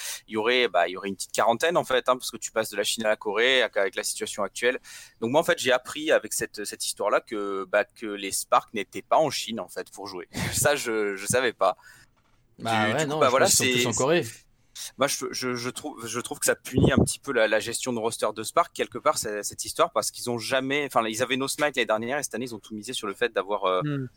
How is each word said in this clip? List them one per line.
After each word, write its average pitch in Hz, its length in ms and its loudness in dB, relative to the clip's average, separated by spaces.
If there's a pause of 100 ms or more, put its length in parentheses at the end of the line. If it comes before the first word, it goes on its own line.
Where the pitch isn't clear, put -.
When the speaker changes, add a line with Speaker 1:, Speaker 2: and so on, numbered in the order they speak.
(280)
Speaker 1:
il 107 60 -8
y - 20 -2
aurait, 120 320 4
bah, 87 180 2
il 90 60 -6
y 90 40 -8
aurait 98 120 -6
une 98 80 -4
petite - 160 -10
quarantaine 117 440 2
en 147 60 4
fait, 127 260 0
hein, 127 80 4
parce - 140 -8
que 120 60 -12
tu - 160 -10
passes 110 180 -2
de 101 60 -6
la 104 80 0
Chine 113 200 -2
à 107 40 2
la 110 80 2
Corée 120 440 2
avec, 107 160 0
avec 98 200 0
la 107 80 -6
situation - 400 -6
actuelle. 123 340 -2 (420)
Donc 117 120 -2
moi 151 80 6
en - 20 0
fait 170 160 0
j'ai 127 140 2
appris 151 400 0
avec 110 200 2
cette, 107 320 -4
cette - 220 -6
histoire-là 110 340 0
que, 101 440 -4
bah, 104 180 2
que - 240 -8
les 101 240 -6
Sparks - 420 0
n'étaient 98 300 -8
pas - 160 2
en 151 120 4
Chine 113 280 -6
en 90 80 -8
fait - 240 -12
pour 101 160 -14
jouer. 92 240 -10
<laughs> - 220 -4
Ça 147 240 2
je, 107 400 -2
je 98 100 -10
savais 123 260 2
pas. 95 240 2 (840)
Speaker 2:
Bah 113 100 -4
Speaker 1:
Du, 110 220 2
Speaker 2:
ouais, 127 60 0
Speaker 1:
du 160 80 2
coup, 139 40 -4
Speaker 2:
non, 156 80 -2
Speaker 1:
bah, 151 80 6
Speaker 2:
je 127 40 6
Speaker 1:
voilà, 135 160 6
Speaker 2:
pense 196 100 4
qu'ils 135 160 2
sont 120 60 2
Speaker 1:
c'est 120 40 4
Speaker 2:
tous 123 60 2
en 117 60 -2
Corée. 151 280 2 (760)
Speaker 1:
Moi, 135 80 2
je, 135 240 -4
je, 127 240 -4
je 123 160 -4
trouve, 117 360 -12
je 113 140 -4
trouve - 180 -8
que - 80 0
ça 123 80 4
punit - 380 4
un 127 60 4
petit - 200 2
peu - 140 -6
la, 110 160 4
la 107 120 2
gestion 117 320 -4
de 117 60 -2
roster 113 360 -2
de 110 80 -8
Spark, - 300 0
quelque - 260 -6
part, 147 200 0
c'est, 104 240 -4
cette - 220 -8
histoire, 156 280 0
parce - 180 0
qu'ils - 200 -6
ont 120 80 -2
jamais, 131 480 0
enfin, 123 200 2
ils 113 160 -2
avaient 127 140 2
No 135 120 -2
Smite 147 280 0
l'année 120 100 2
dernière, 117 320 0
et 143 40 -2
cette - 120 -8
année, 117 120 -4
ils 117 80 -10
ont 104 40 -12
tout - 160 -14
misé 107 180 -10
sur 120 140 -6
le 98 80 -4
fait 117 180 0
d'avoir, 98 320 -2
euh, 92 180 4
Speaker 3:
Hmm. 143 340 -4